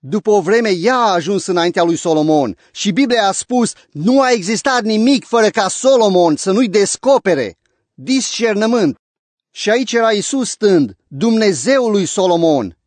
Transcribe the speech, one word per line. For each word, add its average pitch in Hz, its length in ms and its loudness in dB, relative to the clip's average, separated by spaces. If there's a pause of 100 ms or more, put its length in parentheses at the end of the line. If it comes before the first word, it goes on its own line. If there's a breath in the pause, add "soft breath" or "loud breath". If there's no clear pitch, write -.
După 175 260 -4
o 208 120 4
vreme, 220 280 0
ea 190 260 0
a 226 180 0
ajuns 180 320 -2
înaintea 175 380 0
lui 170 120 0
Solomon 151 600 0 (140 soft breath)
și - 200 -4
Biblia 233 360 0
a 196 40 0
spus, 240 420 -2 (180 soft breath)
"Nu 240 300 0
a 254 100 2
existat 233 520 -2
nimic 220 420 0
fără 226 240 2
ca 190 180 -2
Solomon 190 680 2
să 190 160 -4
nu-i 226 180 0
descopere." 185 880 0 (360)
Discernământ. 220 1040 -2 (540)
Și - 180 -6
aici 233 240 0
era 226 180 2
Iisus 220 380 -4
stând, 165 460 0 (120)
Dumnezeul 220 840 0
lui 202 140 0
Solomon. 165 800 0